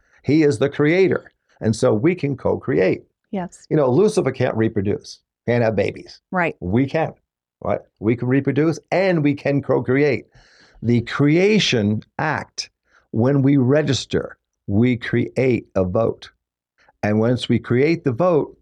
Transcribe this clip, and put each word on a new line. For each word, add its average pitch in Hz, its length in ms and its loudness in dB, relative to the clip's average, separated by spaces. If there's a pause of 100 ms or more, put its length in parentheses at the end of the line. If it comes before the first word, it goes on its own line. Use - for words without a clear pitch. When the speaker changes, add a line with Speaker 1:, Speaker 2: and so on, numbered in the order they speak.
(240)
Speaker 1:
He 151 200 2
is 143 140 2
the 135 120 0
creator. 165 640 0 (300)
And 110 140 0
so 123 180 2
we 139 220 0
can 139 220 -4
co-create. 120 680 -2 (280)
Speaker 2:
Yes. 190 380 -10
Speaker 1:
You 151 80 -2
know, 139 120 2
Lucifer 170 420 2
can't 127 240 -2
reproduce, 104 640 -4 (280)
can't 120 160 2
have 110 120 0
babies. - 460 -4 (100)
Speaker 2:
Right. 180 280 -2
Speaker 1:
We 107 260 0
can, 156 280 -4 (500)
right? - 160 -4 (200)
We 110 160 0
can 123 120 -6
reproduce 139 520 0 (120)
and 175 320 0
we 143 100 2
can 143 280 -2
co-create. 135 640 0 (580)
The 117 180 2
creation 143 1040 0 (160)
act, 139 500 -6 (420)
when 135 300 2
we 139 160 4
register, 135 800 0 (300)
we 117 300 2
create 120 800 -2
a 95 80 2
vote. 107 460 -2 (720)
And 107 160 0
once 120 300 0
we 120 100 2
create 143 440 0
the 135 80 -2
vote, 160 500 0